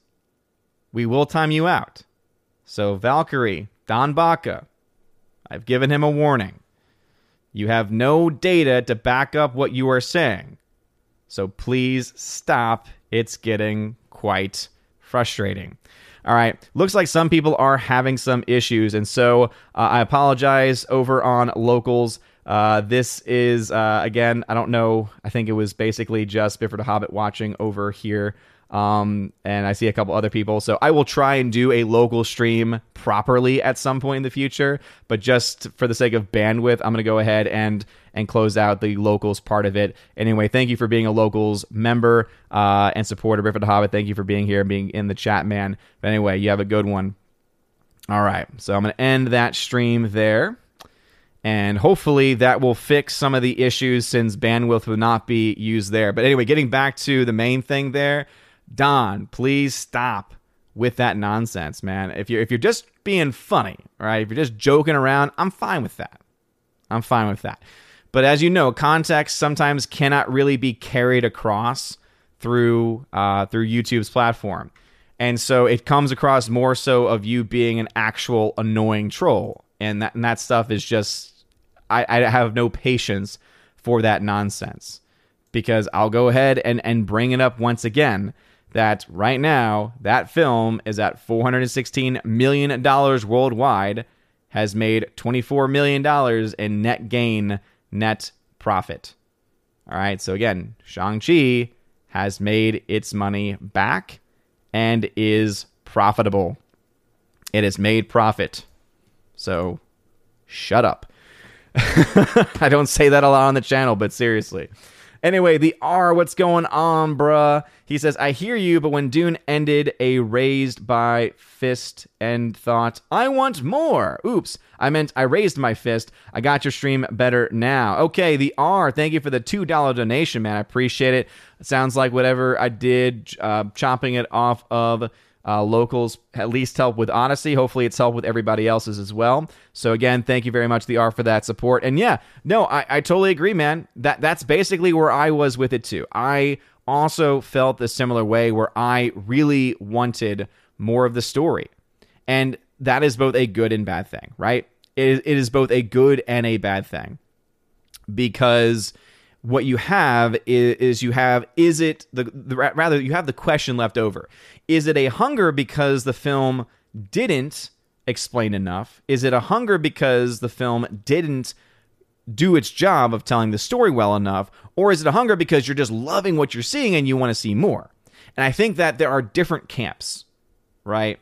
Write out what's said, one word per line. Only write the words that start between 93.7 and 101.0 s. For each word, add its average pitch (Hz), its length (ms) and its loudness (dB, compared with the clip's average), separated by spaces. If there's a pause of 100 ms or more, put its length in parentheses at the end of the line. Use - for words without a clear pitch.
has 107 260 -4
made 110 400 0
twenty-four 127 500 -2
million 139 360 0
dollars 123 500 0
in 104 280 -4
net 117 280 -2
gain, 107 500 -2 (320)
net 110 400 -4 (300)
profit. - 560 -4 (760)
All - 80 -6
right, 98 220 -2
so 95 140 -6
again, 104 500 -4
Shang-Chi 120 880 0 (380)